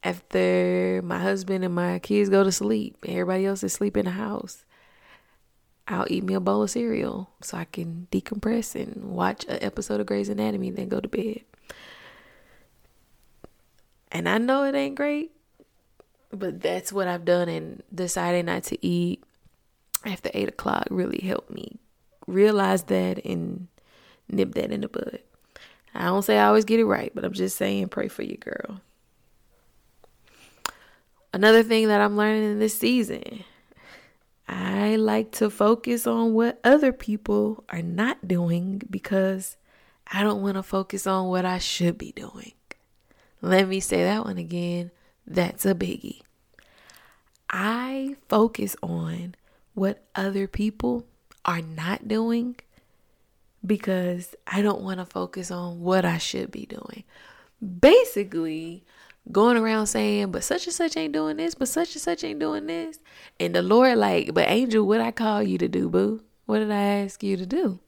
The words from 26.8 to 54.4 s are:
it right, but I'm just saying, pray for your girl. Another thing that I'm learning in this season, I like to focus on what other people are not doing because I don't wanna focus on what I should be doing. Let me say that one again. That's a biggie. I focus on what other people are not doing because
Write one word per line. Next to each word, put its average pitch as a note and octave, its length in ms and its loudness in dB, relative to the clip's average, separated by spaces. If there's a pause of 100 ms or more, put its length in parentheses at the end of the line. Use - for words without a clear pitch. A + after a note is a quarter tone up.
it A3+ 60 6
right, - 280 0
but - 100 -6
I'm F#3 80 -2
just F#3 240 -4
saying, - 320 -2
pray - 200 -4
for - 140 -10
your - 160 -8
girl. - 420 -10 (2500)
Another A3 300 8
thing A3 260 4
that G#3 120 6
I'm G#3 160 4
learning G#3+ 280 4
in G#3 140 0
this G#3+ 200 0
season, A3+ 640 0 (1040)
I G3 480 0
like A3 360 2
to G#3+ 180 0
focus A3+ 560 2
on A3+ 280 2
what A#3 300 2
other C4+ 280 8
people G#3 760 -2
are E3+ 140 -6
not F#3 460 -2
doing F3 600 0
because F#3+ 680 -2 (560)
I G3 100 0
don't G#3 200 2
wanna F#3+ 200 -2
focus F#3+ 440 -4
on F#3+ 220 2
what F3+ 160 0
I F#3 140 -2
should F3 380 0
be - 160 -14
doing. - 400 -16 (880)
Let F#3 280 4
me F#3+ 120 -2
say F3 240 0
that G#3+ 200 0
one F#3+ 140 -6
again. F3 520 -4 (360)
That's - 380 -2
a G3 100 4
biggie. - 460 -8 (1300)
I B3+ 680 -4 (120)
focus G#3+ 540 2
on E3+ 520 -6 (400)
what G3 300 -2 (100)
other G3 320 -2
people A#3 600 -2 (380)
are E3+ 180 -2
not D#3+ 440 -6
doing A#3 500 0 (1080)
because F3+ 680 -2 (120)